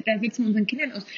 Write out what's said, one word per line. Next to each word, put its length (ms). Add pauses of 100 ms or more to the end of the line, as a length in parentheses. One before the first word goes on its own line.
da 140
setzen 240
wir 60
unseren 180
Kindern 260
aus. 140 (120)